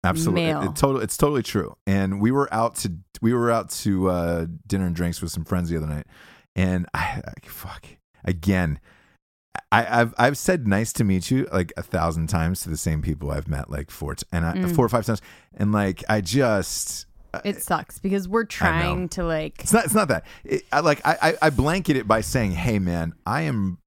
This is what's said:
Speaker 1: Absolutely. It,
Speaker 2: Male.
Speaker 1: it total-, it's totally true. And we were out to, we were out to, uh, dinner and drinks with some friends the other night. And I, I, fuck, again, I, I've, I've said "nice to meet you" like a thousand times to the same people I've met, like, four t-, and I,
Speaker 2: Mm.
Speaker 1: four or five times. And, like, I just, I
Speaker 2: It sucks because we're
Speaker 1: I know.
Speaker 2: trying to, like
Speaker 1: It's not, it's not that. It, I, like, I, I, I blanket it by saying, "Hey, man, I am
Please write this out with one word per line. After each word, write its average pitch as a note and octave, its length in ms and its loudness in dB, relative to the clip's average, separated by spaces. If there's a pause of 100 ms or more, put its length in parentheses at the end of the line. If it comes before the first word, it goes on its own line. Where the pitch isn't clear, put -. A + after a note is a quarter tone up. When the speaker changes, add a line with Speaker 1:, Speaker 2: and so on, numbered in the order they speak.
Speaker 1:
Absolutely. E3 400 0
It, D#3+ 160 0
Speaker 2:
Male. - 100 -4
Speaker 1:
it - 60 -8
total-, C3+ 260 2
it's G#2 140 -6
totally D3 280 2
true. - 340 -4 (100)
And G2 320 2
we A2+ 120 4
were C#3 220 0
out A#2 240 0
to, F#2+ 140 -4 (300)
we A2+ 120 4
were A#2+ 160 2
out A2 200 0
to, F#2+ 400 2
uh, E2+ 360 0 (220)
dinner F#2+ 180 0
and F2 100 -2
drinks E2+ 260 -2
with E2+ 100 -6
some E2 140 -6
friends F2 240 -2
the E2+ 80 0
other D#2 100 -2
night. D2 200 -6 (500)
And F#2 360 0
I, - 320 -4
I, - 220 -16
fuck, - 380 -14 (400)
again, F2+ 540 0 (920)
I, A#2 300 4
I've, A#2 160 2
I've C3+ 200 4
said E3+ 300 0
"nice G2+ 260 2
to A#2 100 0
meet F#2+ 280 2
you" C3 220 2
like F2+ 240 0
a E2+ 60 -8
thousand E2 440 -2
times E2+ 340 0
to - 80 -8
the D#2 80 -4
same D#2 240 -2
people D2 300 -4
I've D2 160 -6
met, C#2 220 -4
like, C#2+ 220 -8
four C#2+ 240 -8
t-, - 160 -12
and E2+ 140 0
I, E2 100 0
Speaker 2:
Mm. F3+ 200 -2
Speaker 1:
four B2+ 100 6
or G#2+ 40 0
five A2+ 160 0
times. A2+ 160 -2 (340)
And, G#2 160 0
like, G2+ 380 0
I G#2+ 120 2
just, G#2 840 -2 (280)
I - 100 -8
Speaker 2:
It G3+ 200 -6
sucks D#3+ 360 -4
because F#3+ 280 -2
we're A3 140 0
Speaker 1:
I - 20 -2
know. G#3+ 60 -6
Speaker 2:
trying F3 600 0
to, F3+ 140 -6
like D#3 380 -4
Speaker 1:
It's - 120 2
not, A3 120 4
it's B2+ 100 -2
not G#3 140 2
that. E2+ 160 0 (180)
It, - 280 -4
I, C#3+ 100 4
like, D3+ 240 4
I, D3+ 160 4
I, D#3 120 4 (100)
I D#3 60 6
blanket D3 460 2
it A2+ 120 -2
by A2 140 4
saying, G#2+ 300 0
"Hey, G2 280 0
man, E2+ 340 0 (120)
I C3+ 180 0
am G2+ 440 -2